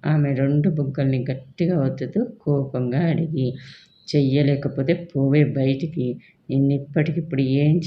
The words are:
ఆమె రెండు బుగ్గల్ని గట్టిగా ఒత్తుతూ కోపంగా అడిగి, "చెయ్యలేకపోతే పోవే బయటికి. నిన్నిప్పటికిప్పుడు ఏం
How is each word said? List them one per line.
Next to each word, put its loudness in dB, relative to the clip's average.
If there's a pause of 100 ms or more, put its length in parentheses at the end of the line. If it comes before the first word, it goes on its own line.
ఆమె 2
రెండు 2
బుగ్గల్ని 0
గట్టిగా -2
ఒత్తుతూ -2
కోపంగా -2
అడిగి, 0 (640)
"చెయ్యలేకపోతే 2
పోవే 2
బయటికి. -2 (340)
నిన్నిప్పటికిప్పుడు 0
ఏం 2